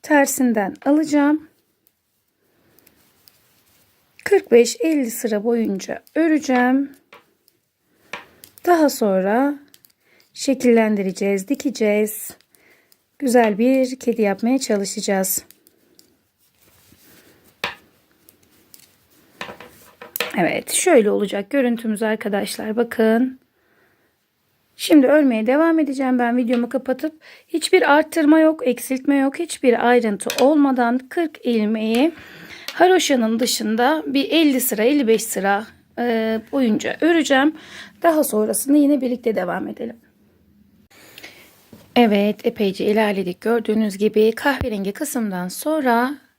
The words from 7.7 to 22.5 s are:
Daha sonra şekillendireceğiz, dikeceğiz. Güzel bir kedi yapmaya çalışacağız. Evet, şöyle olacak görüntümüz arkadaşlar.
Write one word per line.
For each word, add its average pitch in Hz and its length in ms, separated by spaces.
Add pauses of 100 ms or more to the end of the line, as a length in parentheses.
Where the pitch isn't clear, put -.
Daha 320 240
sonra 220 680 (760)
şekillendireceğiz, 214 1120
dikeceğiz. 214 880 (840)
Güzel 233 400
bir 254 400
kedi 233 240
yapmaya 214 360
çalışacağız. 196 840 (4000)
Evet, - 360
şöyle 233 380
olacak 202 400
görüntümüz 233 520
arkadaşlar. 214 720